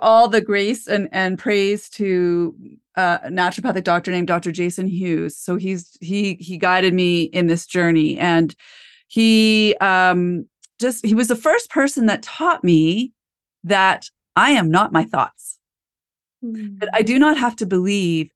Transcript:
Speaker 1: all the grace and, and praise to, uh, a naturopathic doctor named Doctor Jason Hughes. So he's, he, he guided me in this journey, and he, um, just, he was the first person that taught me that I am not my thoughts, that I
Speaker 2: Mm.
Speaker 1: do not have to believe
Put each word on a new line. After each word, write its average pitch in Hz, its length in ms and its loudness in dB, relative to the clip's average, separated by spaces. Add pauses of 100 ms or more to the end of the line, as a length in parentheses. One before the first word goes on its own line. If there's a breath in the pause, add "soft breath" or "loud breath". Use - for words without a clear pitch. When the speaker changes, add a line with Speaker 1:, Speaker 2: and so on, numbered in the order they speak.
Speaker 1:
all 226 280 6
the 220 120 2
grace 214 460 -4
and, 202 240 -2
and 190 260 -4
praise 202 540 -2
to, 175 640 -2 (420)
uh, 180 260 0
a - 60 -12
naturopathic 180 540 -4
doctor 175 280 -2
named 175 160 -2
Doctor 170 240 -4
Jason 175 360 -4
Hughes. 170 500 -4
So 180 200 -6
he's, 180 440 -8
he, 196 380 -4
he 170 180 -14
guided 185 360 0
me 175 320 2
in 180 220 -2
this 170 200 -2
journey, 165 500 0
and 165 360 0 (540 soft breath)
he, 220 720 4
um, 180 680 0 (320)
just, 240 260 -4
he 214 80 2
was 226 140 2
the 240 80 2
first 320 340 0
person 269 380 0
that 208 160 -2
taught 330 400 -4
me 175 500 2 (500)
that 190 460 0 (260)
I 233 160 4
am 185 200 2
not 190 200 2
my 160 120 2
thoughts, - 560 -6 (840)
that 208 520 -10
I 220 100 2
Speaker 2:
Mm. - 20 -2
Speaker 1:
do 247 140 2
not 302 180 4
have 240 200 -2
to 220 100 -4
believe 180 680 0